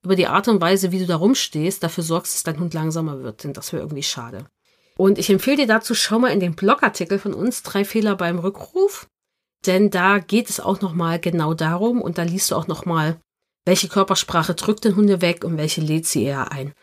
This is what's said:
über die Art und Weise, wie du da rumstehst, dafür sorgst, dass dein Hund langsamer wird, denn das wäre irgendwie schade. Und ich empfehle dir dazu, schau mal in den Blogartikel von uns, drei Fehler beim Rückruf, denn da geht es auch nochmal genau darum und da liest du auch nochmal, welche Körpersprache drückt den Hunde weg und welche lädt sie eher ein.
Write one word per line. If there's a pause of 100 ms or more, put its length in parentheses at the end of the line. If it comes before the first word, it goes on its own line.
über
die
Art
und
Weise,
wie
du
da
rumstehst,
dafür
sorgst,
dass
dein
Hund
langsamer
wird,
denn
das
wäre
irgendwie
schade. (540)
Und
ich
empfehle
dir
dazu,
schau
mal
in
den
Blogartikel
von
uns,
drei
Fehler
beim
Rückruf, (580)
denn
da
geht
es
auch
nochmal
genau
darum
und
da
liest
du
auch
nochmal, (460)
welche
Körpersprache
drückt
den
Hunde
weg
und
welche
lädt
sie
eher
ein.